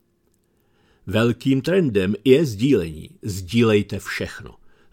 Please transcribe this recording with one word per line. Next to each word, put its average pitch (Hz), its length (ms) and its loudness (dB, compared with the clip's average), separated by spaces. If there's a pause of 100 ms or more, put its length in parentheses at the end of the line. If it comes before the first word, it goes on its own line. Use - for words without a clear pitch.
(1040)
Velkým 117 560 0
trendem 117 540 0 (100)
je 156 200 6
sdílení. 101 640 -2 (120)
Sdílejte 104 760 0
všechno. - 560 -12 (380)